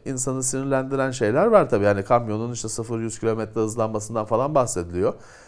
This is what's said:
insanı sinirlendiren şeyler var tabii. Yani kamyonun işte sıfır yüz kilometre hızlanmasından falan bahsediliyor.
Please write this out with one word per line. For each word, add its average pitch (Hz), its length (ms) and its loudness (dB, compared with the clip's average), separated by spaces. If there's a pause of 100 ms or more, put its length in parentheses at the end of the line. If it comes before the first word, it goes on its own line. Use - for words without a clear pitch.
insanı 131 380 -4
sinirlendiren 135 680 -2
şeyler 127 360 2
var 202 240 6
tabii. 101 140 4
Yani 101 200 4
kamyonun 117 480 0
işte 113 160 -8
sıfır 113 320 -6
yüz 113 180 -6
kilometre 110 420 -2
hızlanmasından 110 640 -2
falan 127 300 0
bahsediliyor. 92 600 0 (340)